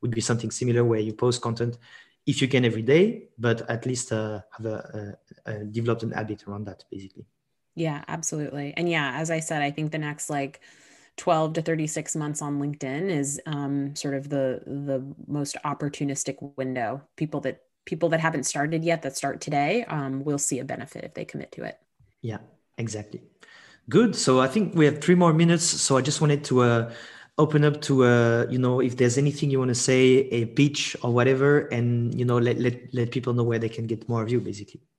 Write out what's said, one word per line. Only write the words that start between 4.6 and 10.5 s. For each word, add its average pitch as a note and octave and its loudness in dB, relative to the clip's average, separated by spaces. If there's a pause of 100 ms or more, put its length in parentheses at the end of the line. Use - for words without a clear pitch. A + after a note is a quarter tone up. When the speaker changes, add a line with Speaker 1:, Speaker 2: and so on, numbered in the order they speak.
Speaker 1:
a, G#2+ -10 (300)
a, - -10
a G#2+ -10
developed A2+ -2
an A2+ -4
habit A2 -8
around G2+ -10
that, F#2+ -16
basically. F#2+ -18 (500)
Speaker 2:
Yeah, D#3 -4
absolutely. D3 -6
And F3 -2
yeah, D3 0
as D#3+ -2
I D#3+ 0
said, D#3 -4
I C#3+ 0
think D3+ -4
the D#3 -4
next, D3+ -8
like, C#3 -6 (580)